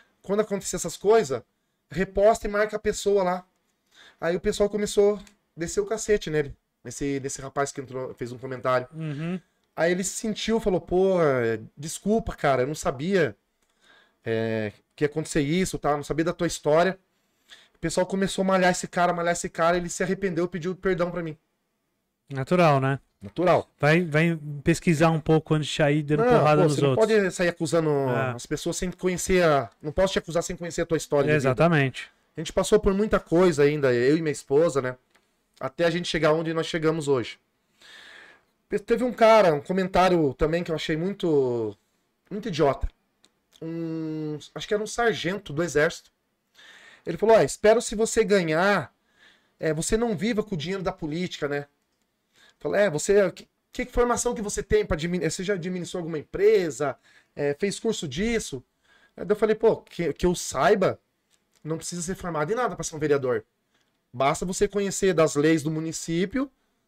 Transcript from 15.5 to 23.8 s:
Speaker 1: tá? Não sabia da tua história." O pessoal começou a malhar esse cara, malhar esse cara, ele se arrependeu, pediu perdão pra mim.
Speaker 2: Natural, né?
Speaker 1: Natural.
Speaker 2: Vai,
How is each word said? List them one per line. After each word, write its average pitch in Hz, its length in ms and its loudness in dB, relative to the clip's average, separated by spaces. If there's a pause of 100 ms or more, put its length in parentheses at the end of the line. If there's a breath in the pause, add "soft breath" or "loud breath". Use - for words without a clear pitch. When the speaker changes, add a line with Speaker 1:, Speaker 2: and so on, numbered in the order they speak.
Speaker 1:
tá? 147 160 0
Não 147 80 -4
sabia 156 220 -2
da 139 80 -2
tua 175 140 -4
história." 170 500 2 (760 soft breath)
O - 40 -20
pessoal 180 260 -2
começou 196 380 -2
a - 20 -2
malhar 185 260 4
esse - 180 -4
cara, 175 240 0
malhar 170 200 0
esse 175 160 -6
cara, 170 280 2
ele 175 120 -4
se - 140 -4
arrependeu, 180 460 -2
pediu 175 260 -6
perdão 180 360 -2
pra 175 120 -6
mim. 156 140 -10 (920)
Speaker 2:
Natural, 143 520 4
né? 135 180 0 (220)
Speaker 1:
Natural. 156 480 0 (100)
Speaker 2:
Vai, 160 240 4